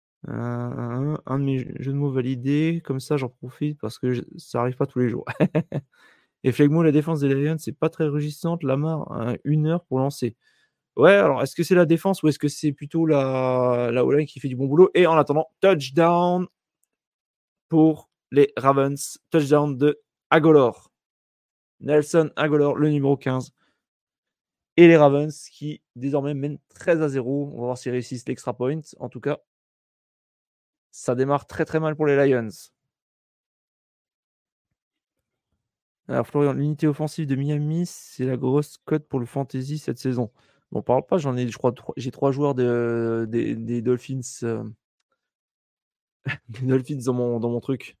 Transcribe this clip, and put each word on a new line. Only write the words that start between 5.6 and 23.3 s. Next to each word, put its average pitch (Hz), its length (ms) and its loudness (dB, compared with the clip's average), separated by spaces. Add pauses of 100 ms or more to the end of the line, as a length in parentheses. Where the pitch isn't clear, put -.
Et 131 80 2
Flegmo, 147 300 4
la 156 100 4
défense 151 280 0
des 139 140 2
Lions, 151 240 -2
c'est 156 140 -10
pas 160 160 -2
très 160 180 -4
rugissante. 151 560 -4
Lamar, 147 500 -4
hein, 113 320 -6
une 151 220 0
heure 170 200 -2
pour 131 120 -2
lancer. 131 380 -4 (600)
Ouais, 170 160 8
alors, 175 300 4
est-ce 135 120 -6
que 170 80 -2
c'est 185 120 2
la 180 100 6
défense 165 380 0
ou 156 60 4
est-ce 143 100 0
que 147 100 -2
c'est 147 240 -4
plutôt 160 320 -4
la, 127 880 0
la 123 100 2
O-line 139 240 2
qui - 140 -16
fait 139 80 -6
du 127 80 -8
bon 135 100 -2
boulot ? 156 280 6
Et 180 120 6
en 165 120 4
attendant, 147 320 0 (100)
touchdown 175 880 2 (1200)
pour 156 400 2 (220)
les 139 260 4
Ravens. 139 640 0 (100)
Touchdown 147 480 2
de 147 240 2 (300)
Agholor. 147 600 4 (880)
Nelson 151 560 2
Agholor, 147 400 2
le 147 120 2
numéro 139 300 2
quinze. 131 340 -6 (1300)